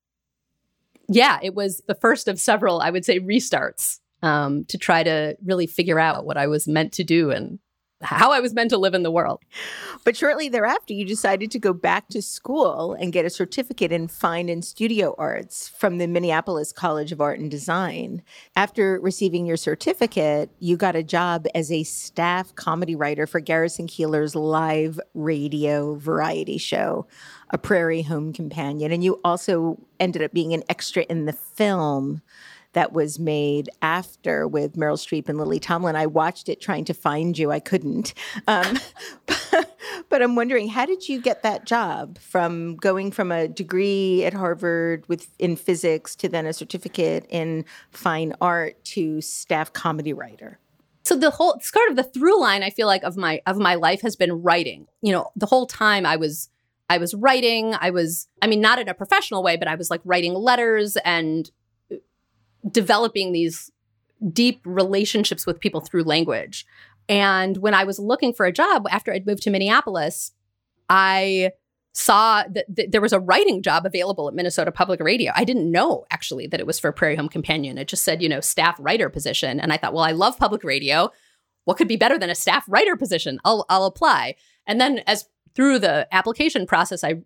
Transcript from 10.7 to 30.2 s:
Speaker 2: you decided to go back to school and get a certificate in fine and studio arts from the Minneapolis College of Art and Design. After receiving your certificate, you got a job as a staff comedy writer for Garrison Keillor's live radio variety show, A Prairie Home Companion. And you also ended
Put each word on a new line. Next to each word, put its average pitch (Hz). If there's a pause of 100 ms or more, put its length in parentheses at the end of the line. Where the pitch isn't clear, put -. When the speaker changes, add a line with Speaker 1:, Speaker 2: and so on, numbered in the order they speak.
Speaker 2:
you 202
decided 196
to 233
go 196
back 175
to 208
school 185
and 180
get 170
a 175
certificate 190
in 165
fine 170
and 170
studio 220
arts -
from 180
the 175
Minneapolis 170
College 156
of 151
Art 147
and 151
Design. 165 (340)
After 190
receiving 175
your 165
certificate, 156
you 175
got 180
a 165
job 170
as 160
a 160
staff 180
comedy 165
writer 147
for 170
Garrison 165
Keillor's 151
live 156 (160)
radio 147
variety 160
show, - (420)
A -
Prairie 165
Home 156
Companion. 151
And 170
you 185
also 170 (180)
ended 180